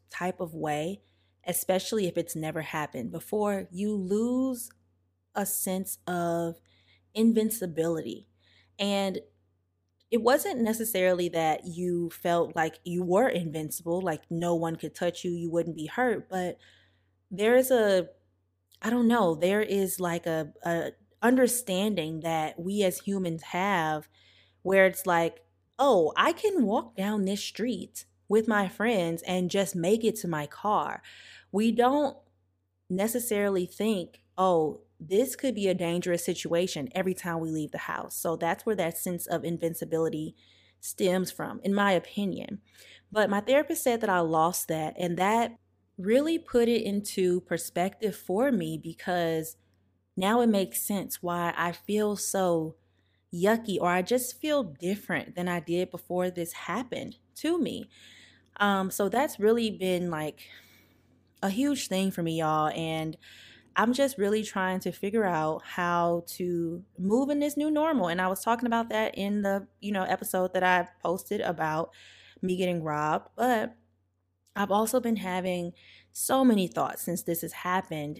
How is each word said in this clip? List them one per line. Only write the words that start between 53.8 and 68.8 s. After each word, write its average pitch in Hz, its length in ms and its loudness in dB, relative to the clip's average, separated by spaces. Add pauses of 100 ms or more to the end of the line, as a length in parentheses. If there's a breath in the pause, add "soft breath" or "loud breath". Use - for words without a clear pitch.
I 180 140 2
just 247 380 -2
feel 294 240 0
different 175 720 -6
than 175 120 -4
I 175 120 -2
did 175 320 -2
before 180 380 -4
this 175 240 -6
happened - 640 -8 (180)
to 330 240 -2
me. 117 300 -6 (680 loud breath)
Um, 196 340 2
so 202 180 0
that's 254 300 0
really 220 320 4
been, 180 380 0
like, 156 400 -6 (920 loud breath)
a 196 80 0
huge 269 380 0
thing 190 240 0
for 185 120 -4
me, 165 160 0
y'all, 156 300 2
and 160 480 -4 (580 loud breath)
I'm 220 180 4
just 269 240 2
really 208 260 2
trying 185 380 -2
to 180 100 -4
figure 202 320 -2
out 156 400 0
how 175 640 0
to 175 560 -4 (140)
move 226 320 2
in 294 100 0
this 294 160 0
new 294 160 0
normal. 294 380 2
And 170 100 0
I 185 80 0
was 190 160 -2
talking 233 220 0
about 233 240 0